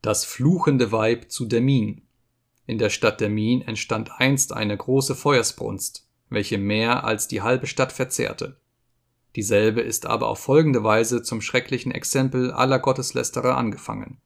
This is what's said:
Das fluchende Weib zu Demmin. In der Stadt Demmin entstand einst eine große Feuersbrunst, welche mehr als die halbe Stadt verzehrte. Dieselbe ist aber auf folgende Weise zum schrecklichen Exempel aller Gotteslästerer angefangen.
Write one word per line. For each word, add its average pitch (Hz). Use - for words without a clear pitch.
Das 107
fluchende 139
Weib 110
zu 123
Demmin. 117
In 110
der 110
Stadt -
Demmin 107
entstand 110
einst 135
eine 104
große 135
Feuersbrunst, -
welche 107
mehr 110
als 110
die -
halbe 127
Stadt 131
verzehrte. -
Dieselbe 107
ist -
aber 113
auf 110
folgende 139
Weise 113
zum 117
schrecklichen 127
Exempel 131
aller 131
Gotteslästerer 127
angefangen. 110